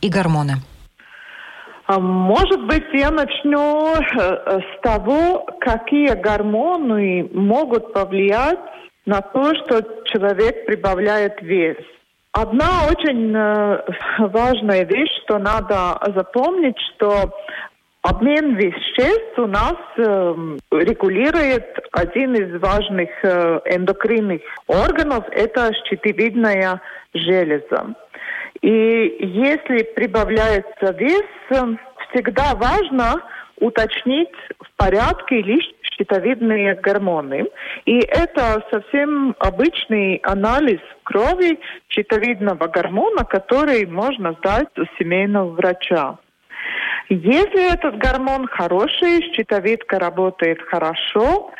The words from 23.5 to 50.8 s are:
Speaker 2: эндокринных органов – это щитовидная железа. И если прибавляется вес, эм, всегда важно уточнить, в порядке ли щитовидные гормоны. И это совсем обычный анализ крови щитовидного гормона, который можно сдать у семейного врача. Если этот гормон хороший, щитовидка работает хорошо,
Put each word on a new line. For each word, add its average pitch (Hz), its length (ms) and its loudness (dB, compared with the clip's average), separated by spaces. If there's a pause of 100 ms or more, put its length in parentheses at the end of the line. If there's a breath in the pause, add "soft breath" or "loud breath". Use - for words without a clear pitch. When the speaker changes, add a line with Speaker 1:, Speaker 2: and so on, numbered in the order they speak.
Speaker 2:
эндокринных 190 760 0 (260 loud breath)
органов – 285 640 2
это 226 400 0 (160)
щитовидная 202 920 0 (320 loud breath)
железа. 170 840 0 (680 loud breath)
И 220 600 4
если 240 600 0 (120)
прибавляется 214 1040 0
вес, 339 240 2 (280)
эм, 247 280 0 (300)
всегда 254 460 0
важно 269 680 0 (400 loud breath)
уточнить, 233 760 0 (240)
в - 160 -20
порядке 220 640 2
ли 214 200 2 (360)
щитовидные 202 800 0
гормоны. 185 720 -2 (400 loud breath)
И 233 140 4
это 240 680 0
совсем 277 720 -2
обычный 196 840 0
анализ 214 560 2 (240)
крови 330 540 2 (320 loud breath)
щитовидного 208 800 0
гормона, 226 560 0
который 254 640 2
можно 190 540 -4
сдать 214 380 -2
у 165 60 -2 (140)
семейного 190 540 0
врача. 175 680 0 (920 loud breath)
Если 349 640 2
этот 302 240 -2
гормон 262 500 0
хороший, 311 880 0
щитовидка 208 640 0
работает 175 640 0
хорошо, 208 960 0